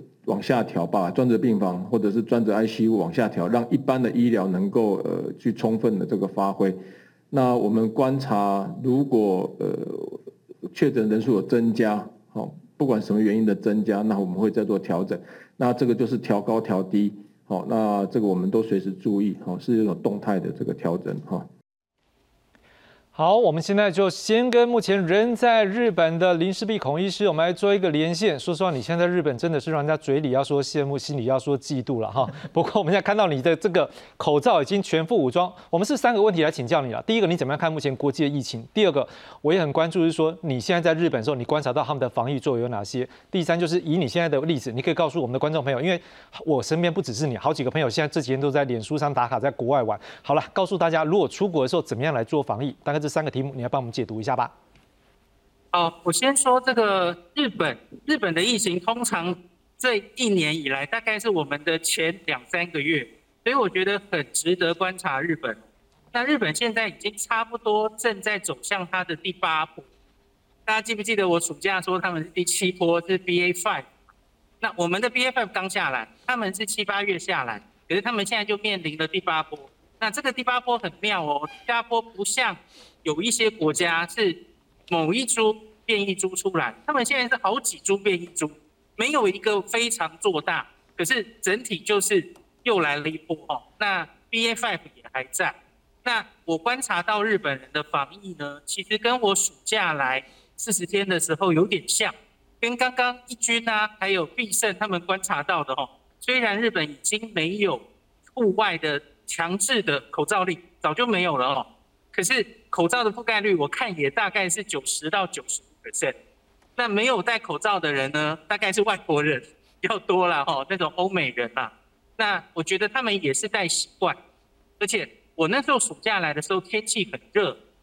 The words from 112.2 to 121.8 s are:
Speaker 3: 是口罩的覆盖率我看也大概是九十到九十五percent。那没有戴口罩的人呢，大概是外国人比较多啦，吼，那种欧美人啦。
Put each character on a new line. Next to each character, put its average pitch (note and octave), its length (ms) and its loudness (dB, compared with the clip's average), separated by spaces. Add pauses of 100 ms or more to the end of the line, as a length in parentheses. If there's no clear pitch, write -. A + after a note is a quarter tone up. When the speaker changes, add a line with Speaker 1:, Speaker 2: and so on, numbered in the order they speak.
Speaker 3:
是 B3+ 220 0 (260)
口 - 160 2
罩 B3 160 2
的 A3 80 2
覆 A#3 120 -6
盖 A3 180 0
率 G3+ 140 2
我 D3 140 2
看 G#3+ 300 -4
也 C#3 120 0
大 G#3 180 0
概 F#3+ 200 -2
是 G#3 140 -2
九 D3 220 -6
十 - 240 -6
到 F#3+ 180 0
九 - 200 -10
十 - 160 -8
五 - 240 -20
percent。 C3 280 -4 (640)
那 A#3+ 120 -2
没 G#3 180 0
有 A#3 160 2
戴 A#3 160 -2
口 D3+ 200 -6
罩 G3+ 220 0
的 D3+ 120 0
人 C3+ 200 -2
呢， D3+ 340 -2
大 G#3 100 -2
概 G3+ 160 -2
是 G#3 100 2
外 G3+ 160 0
国 D3 240 0
人 D3 200 -2 (380)
比 F3+ 80 -2
较 G#3+ 120 -2
多 F3+ 280 2
啦， D3 160 0
吼， C3+ 240 -2
那 G3 80 -4
种 E3 200 -2
欧 F#3 120 0
美 E3 220 -2
人 A#2+ 240 -4
啦。 B2 180 -4 (440)